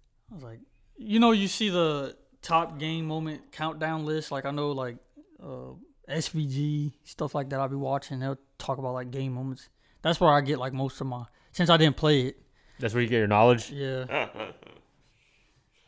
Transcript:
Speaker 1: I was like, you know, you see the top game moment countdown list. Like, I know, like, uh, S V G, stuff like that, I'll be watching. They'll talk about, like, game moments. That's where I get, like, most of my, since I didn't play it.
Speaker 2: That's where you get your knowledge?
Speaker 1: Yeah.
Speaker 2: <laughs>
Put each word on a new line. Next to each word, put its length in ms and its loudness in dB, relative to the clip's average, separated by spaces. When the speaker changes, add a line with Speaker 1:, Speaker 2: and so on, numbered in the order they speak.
Speaker 1:
I 40 -18
was 80 -18
like, 160 -18
you 220 0
know, 120 8
you 160 2
see 220 -2
the 460 0
top 360 0
game 300 -4
moment 440 -8
countdown 540 -4
list. 260 -4
Like, 140 -6
I 60 -4
know, 200 -2
like, 260 -6
uh, 280 -14
S 200 -4
V 180 -4
G, 480 -2
stuff 300 -8
like 160 -4
that, 100 -4
I'll 100 -2
be 60 -6
watching. 440 -4
They'll 180 -4
talk 180 -6
about, 160 -6
like, 180 -8
game 220 -4
moments. 360 -8
That's 160 2
where 100 8
I 120 6
get, 180 -2
like, 140 -4
most 280 -6
of 60 -6
my, 160 -8
since 200 2
I 60 10
didn't 200 6
play 300 4
it. 100 -8
Speaker 2:
That's 160 -2
where 80 2
you 60 0
get 100 4
your 80 4
knowledge? 440 6
Speaker 1:
Yeah. 340 -6
Speaker 2:
<laughs> 460 -6